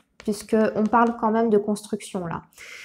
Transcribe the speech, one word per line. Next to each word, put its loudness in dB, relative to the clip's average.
puisqu'on 0
parle 2
quand 0
même 2
de 6
construction, -6
là. -8